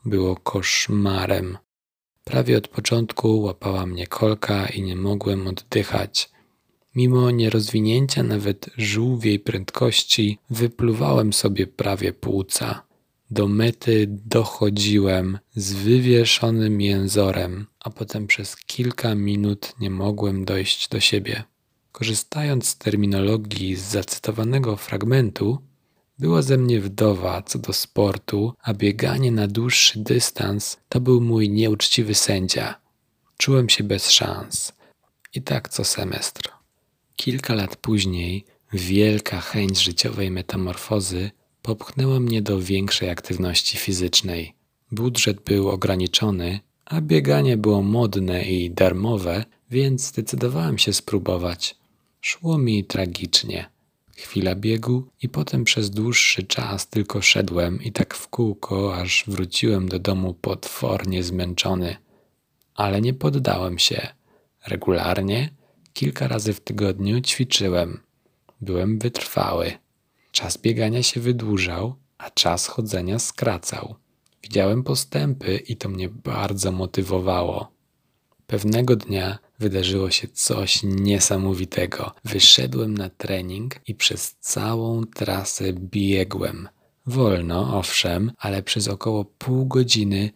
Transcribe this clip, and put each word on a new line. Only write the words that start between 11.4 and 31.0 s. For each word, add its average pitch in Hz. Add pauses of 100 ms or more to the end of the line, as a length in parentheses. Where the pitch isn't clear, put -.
prawie 95
płuca. 104 (480)
Do 104
mety 110
dochodziłem 101 (160)
z 98
wywieszonym 113
jęzorem, 98 (140)
a 113
potem 107
przez -
kilka 120
minut 101
nie 98
mogłem 98
dojść 98
do 107
siebie. 107 (500)
Korzystając 127
z -
terminologii 101
z 92
zacytowanego 110
fragmentu, 110 (600)
była 156
ze 135
mnie 123
wdowa 98
co -
do -
sportu, 101
a 110
bieganie 120
na 104
dłuższy 113
dystans 107 (120)
to 123